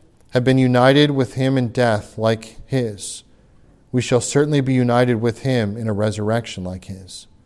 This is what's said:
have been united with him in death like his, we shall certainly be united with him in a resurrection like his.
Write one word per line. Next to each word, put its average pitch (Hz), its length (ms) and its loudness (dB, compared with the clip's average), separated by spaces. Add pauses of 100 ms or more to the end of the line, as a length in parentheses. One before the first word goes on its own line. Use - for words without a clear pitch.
(300)
have 123 140 0
been 131 140 4
united 131 540 6
with 135 220 -2
him 131 220 0
in 127 120 0
death 110 500 -2
like 113 480 -2
his, 113 560 -6 (720)
we 123 100 0
shall 120 180 0
certainly 147 400 0
be 131 140 0
united 123 420 2
with 113 240 -2
him 113 360 -2
in 113 120 -6
a 107 40 -2
resurrection 107 720 -4
like 92 220 -10
his. 95 400 -16 (180)